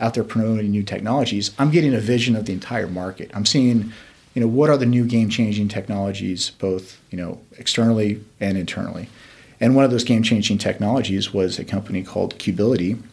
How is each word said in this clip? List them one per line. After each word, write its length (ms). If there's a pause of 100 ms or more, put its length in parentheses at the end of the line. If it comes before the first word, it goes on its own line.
out 100
there 120
promoting 460
new 120
technologies, 760
I'm 120
getting 240
a 60
vision 360
of 80
the 80
entire 360
market. 440
I'm 140
seeing, 460 (420)
you 60
know, 80
what 220
are 60
the 100
new 180
game-changing 640
technologies, 920
both, 400 (120)
you 80
know, 220 (180)
externally 640 (200)
and 180
internally. 500 (520)
And 140
one 100
of 60
those 140
game-changing 540
technologies 760
was 240
a 60
company 380
called 360
Qbility. 640 (120)